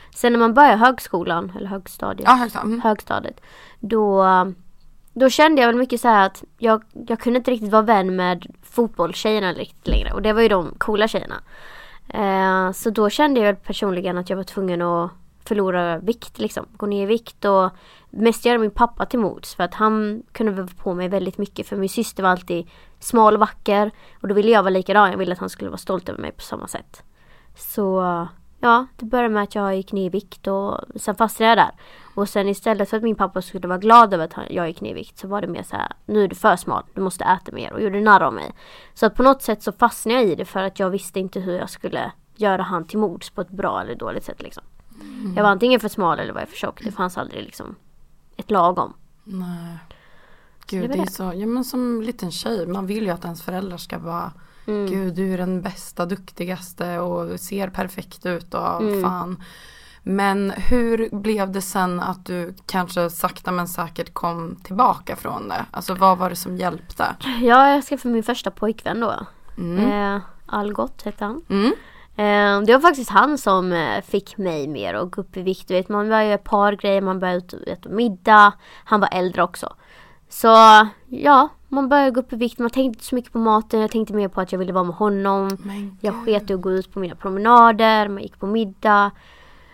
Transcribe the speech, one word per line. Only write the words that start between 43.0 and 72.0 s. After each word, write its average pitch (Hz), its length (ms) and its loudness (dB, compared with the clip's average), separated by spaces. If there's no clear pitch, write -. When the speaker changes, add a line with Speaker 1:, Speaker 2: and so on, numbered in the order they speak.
Speaker 1:
på - 120 -10
ett 180 80 -10
bra 107 320 -6
eller 107 140 -10
dåligt 104 280 -10
sätt, - 180 -14
liksom. - 220 -18
Speaker 2:
Mm. 202 340 -12
Speaker 1:
Jag 208 80 0
var 208 60 4
antingen 226 300 2
för 208 100 -6
smal 175 300 -2
eller 104 140 -10
var - 60 -8
jag - 100 -10
för - 80 -20
tjock. - 260 -10
Det 214 80 -8
fanns 180 260 -8
aldrig, - 260 -10
liksom, - 320 -18
ett - 140 -12
lagom. 180 420 0
Speaker 2:
Nej. 175 540 -12
Speaker 1:
Så - 160 -12
det - 20 -4
Speaker 2:
Gud, 240 120 -4
Speaker 1:
var 277 60 -4
Speaker 2:
det 370 60 -2
är - 40 -2
Speaker 1:
det. 190 60 -8
Speaker 2:
så, - 120 -10
ja, 202 120 -6
men 247 180 -4
som 247 360 -4
liten 220 300 -8
tjej, 196 360 -6
man 190 200 -6
vill 214 160 -4
ju 190 60 -2
att 170 140 -6
ens 170 180 -10
föräldrar 185 360 -8
ska 175 200 -12
vara 170 340 -8
Speaker 1:
Mm. 208 240 -4
Speaker 2:
"Gud, 190 240 -4
du 190 180 -2
är 180 40 -4
den 180 240 -4
bästa, - 440 -8
duktigaste 180 920 -8
och 175 400 -6
ser 196 300 -6
perfekt - 560 -10
ut 175 280 -6
och 170 280 -4
Speaker 1:
Mm. 202 220 -2
Speaker 2:
fan." 180 400 -6
Men 196 480 0
hur 226 600 2
blev 202 400 -2
det 196 100 -4
sen 185 380 -4
att 185 260 -8
du 180 280 -8
kanske 175 440 -2
sakta - 420 -6
men 180 160 -4
säkert 170 460 -10
kom 170 500 -6
tillbaka 196 520 -2
från - 320 -10
det? 87 240 -6
Alltså, 185 220 -8
vad 185 240 4
var 185 120 -2
det 175 60 -6
som 180 220 -8
hjälpte? - 580 -6
Speaker 1:
Ja, 262 280 8
jag 285 140 2
skaffade 247 300 -6
min 226 100 0
första 240 280 -6
pojkvän 214 480 -6
då. 226 140 -2
Speaker 2:
Mm. 202 580 0
Speaker 1:
Eh, 202 60 -6
Algot 208 560 -6
hette 208 240 -10
han. 240 240 -10
Speaker 2:
Mm. 196 160 0